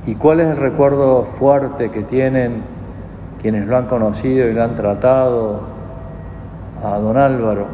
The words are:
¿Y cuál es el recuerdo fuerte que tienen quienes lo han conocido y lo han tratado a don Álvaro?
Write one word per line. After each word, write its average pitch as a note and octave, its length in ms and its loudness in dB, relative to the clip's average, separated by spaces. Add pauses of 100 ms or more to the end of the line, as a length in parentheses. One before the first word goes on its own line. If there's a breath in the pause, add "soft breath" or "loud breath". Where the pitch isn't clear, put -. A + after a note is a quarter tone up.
¿Y A2 100 -4
cuál D#3 240 4
es D#3+ 80 4
el D#3 80 0
recuerdo C#3 680 4
fuerte C3+ 640 0
que G#2+ 120 -6
tienen B2 760 -2 (600)
quienes G#2+ 260 -2
lo B2 120 2
han B2 80 0
conocido B2 640 0
y A2 40 0
lo A2+ 100 2
han A#2 120 0
tratado A2+ 880 2 (1200)
a G#2 160 -2
don A2 180 2
Álvaro? A#2 580 2